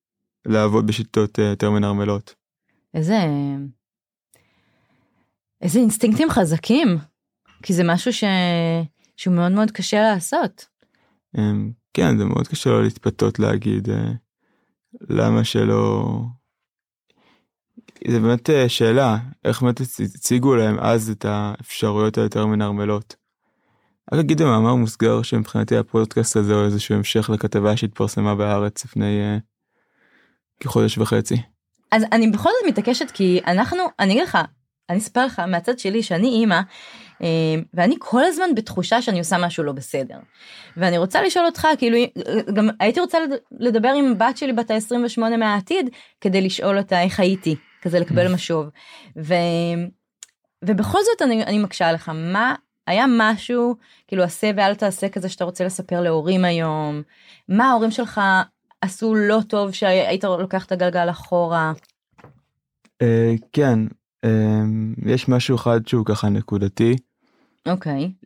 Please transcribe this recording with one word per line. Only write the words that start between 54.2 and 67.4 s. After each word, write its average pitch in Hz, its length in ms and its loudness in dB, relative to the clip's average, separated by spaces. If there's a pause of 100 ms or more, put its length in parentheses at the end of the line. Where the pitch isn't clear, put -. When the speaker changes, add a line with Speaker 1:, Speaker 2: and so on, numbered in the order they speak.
Speaker 2:
עשה 208 340 -2
ואל 202 180 2
תעשה 196 340 -2
כזה 185 200 -6
שאתה - 160 -8
רוצה 180 200 -4
לספר 180 360 -4
להורים 175 440 2
היום? 156 560 -2 (480)
מה 214 200 4
ההורים 226 220 2
שלך 220 300 -6 (600)
עשו 220 340 -2
לא 214 320 2
טוב 202 240 -2
שהיית 190 520 0
לוקח 185 420 -2
את - 60 -18
הגלגל 175 380 0
אחורה? 165 640 -2 (1300)
Speaker 1:
אה, 117 320 4 (200)
כן, 131 260 4 (440)
אה, 107 380 2 (440)
יש 127 240 0
משהו 123 260 2
אחד 117 320 0
שהוא 113 180 0
ככה 107 240 0
נקודתי. 104 640 0 (720)